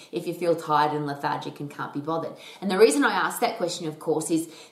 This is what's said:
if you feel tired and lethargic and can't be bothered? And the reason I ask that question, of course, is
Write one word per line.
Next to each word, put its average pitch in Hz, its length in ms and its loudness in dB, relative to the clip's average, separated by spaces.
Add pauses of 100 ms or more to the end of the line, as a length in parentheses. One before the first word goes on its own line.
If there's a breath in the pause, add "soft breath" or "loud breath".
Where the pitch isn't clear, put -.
(120)
if 170 160 -4
you 165 60 -4
feel 170 200 2
tired 151 380 2
and 151 120 -2
lethargic 147 540 -4
and 147 100 -8
can't - 240 -10
be 143 80 -6
bothered? 156 360 -4 (240 loud breath)
And 190 100 -2
the 185 80 2
reason 269 260 8
I 220 80 4
ask 180 280 0
that - 180 0
question, 170 300 -2
of 151 100 -8
course, 156 320 0
is 160 160 2 (260 loud breath)